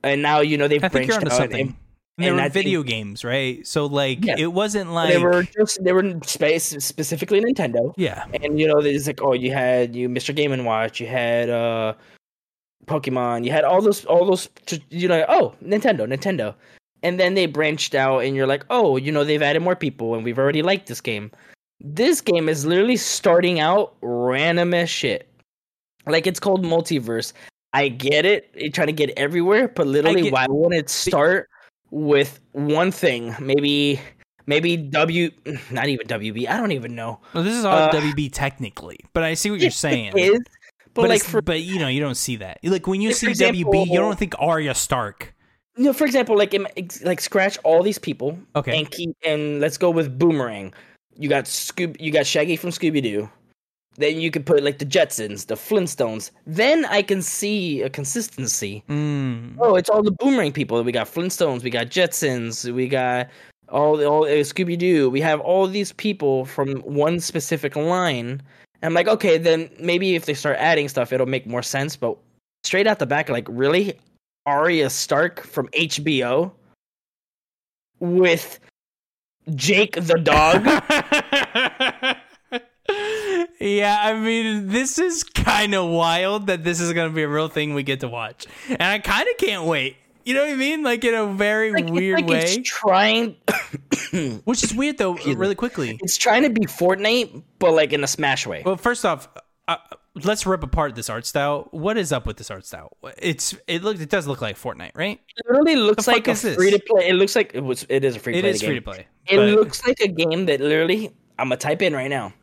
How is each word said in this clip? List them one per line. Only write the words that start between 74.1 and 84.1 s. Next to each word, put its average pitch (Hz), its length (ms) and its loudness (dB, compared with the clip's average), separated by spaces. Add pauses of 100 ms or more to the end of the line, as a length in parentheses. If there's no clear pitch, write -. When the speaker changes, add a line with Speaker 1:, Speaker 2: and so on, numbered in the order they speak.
Speaker 1:
Arya 147 420 2
Stark 151 560 0
from 131 300 -6
H 156 280 -2
B 143 220 0
O 147 260 0 (1500)
with 175 600 2 (960)
Jake 185 420 2
the 165 220 2
dog? 160 460 4
Speaker 2:
<laughs> 269 1600 0 (1300)
Yeah, 202 400 2
I 220 180 0